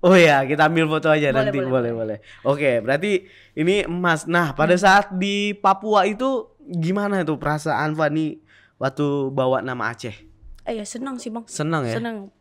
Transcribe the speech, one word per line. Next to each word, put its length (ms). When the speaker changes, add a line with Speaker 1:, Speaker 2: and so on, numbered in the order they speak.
Speaker 1:
Oh 100
iya, 320
kita 240
ambil 180
foto 220
aja 240
Speaker 2:
Boleh, 80
Speaker 1:
nanti. 160
Speaker 2:
boleh, 80
Speaker 1:
Boleh, 300
Speaker 2:
boleh. 260
Speaker 1:
boleh. 240
Oke, 340
berarti 460
ini 320
emas. 400
Nah, 240
pada 240
Speaker 2:
Hmm. 80
Speaker 1:
saat 260
di 460
Papua 480
itu 400
gimana 640
tuh 120
perasaan 600
Fani 400
waktu 240
bawa 300
nama 280
Aceh? 240
Speaker 2:
Eh, 140
ya 80
senang 320
sih, 160
Bang. 160
Speaker 1:
Senang 340
ya? 140
Speaker 2:
Senang. 320